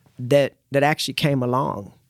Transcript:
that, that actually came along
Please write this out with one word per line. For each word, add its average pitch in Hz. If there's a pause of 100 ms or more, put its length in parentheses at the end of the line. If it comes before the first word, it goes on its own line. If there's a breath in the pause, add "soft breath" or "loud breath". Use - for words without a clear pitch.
(180 soft breath)
that, 131 (160)
that 139
actually 143
came 143
along 123 (180)